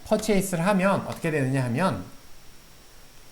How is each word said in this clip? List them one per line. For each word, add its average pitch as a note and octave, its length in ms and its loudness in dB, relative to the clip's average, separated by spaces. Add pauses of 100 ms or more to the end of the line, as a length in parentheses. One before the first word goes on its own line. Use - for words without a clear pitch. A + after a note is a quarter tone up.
퍼체이스를 G3 600 2
하면 F#3+ 420 2
어떻게 D3+ 240 -4
되느냐 C3+ 340 2
하면, B2 380 0 (1300)